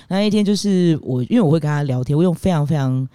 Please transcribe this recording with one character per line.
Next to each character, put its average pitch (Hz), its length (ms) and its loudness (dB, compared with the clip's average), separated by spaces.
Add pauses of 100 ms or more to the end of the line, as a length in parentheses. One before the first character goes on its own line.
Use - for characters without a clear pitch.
那 196 140 0
一 214 60 0
天 208 160 0
就 202 100 2
是 180 460 2
我， 127 220 -4
因 117 120 -2
为 247 60 4
我 151 100 2
会 165 80 2
跟 151 80 -4
她 147 160 -2
聊 127 200 -2
天， 143 120 -2
我 160 80 2
用 180 100 2
非 190 160 -2
常 151 160 2
非 156 100 0
常， 131 400 -2